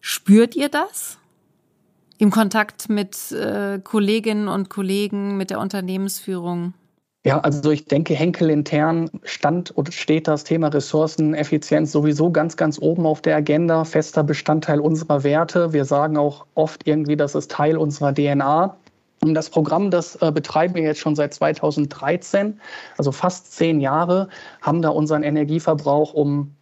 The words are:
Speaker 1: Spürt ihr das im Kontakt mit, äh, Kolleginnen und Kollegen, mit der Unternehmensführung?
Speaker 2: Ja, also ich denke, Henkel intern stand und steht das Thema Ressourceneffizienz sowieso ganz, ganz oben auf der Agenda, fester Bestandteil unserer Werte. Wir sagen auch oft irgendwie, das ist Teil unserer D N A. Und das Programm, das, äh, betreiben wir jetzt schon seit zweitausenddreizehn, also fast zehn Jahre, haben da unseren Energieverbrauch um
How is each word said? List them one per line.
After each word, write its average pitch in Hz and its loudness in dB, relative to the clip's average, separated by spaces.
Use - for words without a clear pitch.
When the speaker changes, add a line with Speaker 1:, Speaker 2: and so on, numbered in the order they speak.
Speaker 1:
Spürt 226 4
ihr 285 -2
das - -6
im 208 4
Kontakt 214 -2
mit, 208 -4
äh, 202 -4
Kolleginnen 214 0
und 190 -4
Kollegen, 202 -4
mit 190 -4
der 196 -6
Unternehmensführung? 185 -6
Speaker 2:
Ja, 135 2
also 147 0
ich 151 -2
denke, - 0
Henkel 165 0
intern 156 0
stand 175 -2
und 147 -4
steht 156 0
das 151 0
Thema 160 0
Ressourceneffizienz 151 0
sowieso 151 2
ganz, 165 0
ganz 156 0
oben 170 2
auf 156 0
der 156 2
Agenda, 160 2
fester 156 0
Bestandteil 147 0
unserer 156 0
Werte. 160 2
Wir 143 2
sagen 147 0
auch 147 0
oft 156 0
irgendwie, 151 0
das 143 -2
ist 147 -4
Teil 151 2
unserer 147 0
D 143 0
N 143 2
A. 160 0
Und 156 2
das 160 -2
Programm, 165 0
das, 175 -2
äh, 160 2
betreiben 160 0
wir 170 -2
jetzt 151 -2
schon 151 0
seit 147 -2
zweitausenddreizehn, 156 -2
also 143 0
fast - -4
zehn 165 2
Jahre, 170 0
haben 160 0
da 165 2
unseren 151 0
Energieverbrauch 147 0
um 143 0